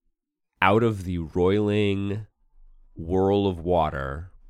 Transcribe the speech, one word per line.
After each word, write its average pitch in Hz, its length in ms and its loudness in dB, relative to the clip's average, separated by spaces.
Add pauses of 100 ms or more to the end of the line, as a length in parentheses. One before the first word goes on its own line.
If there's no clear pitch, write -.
(600)
out 104 220 4
of 104 200 -2
the 90 140 -4
roiling 101 1080 0 (680)
whirl 95 500 2
of 90 120 -2
water 76 720 -2 (180)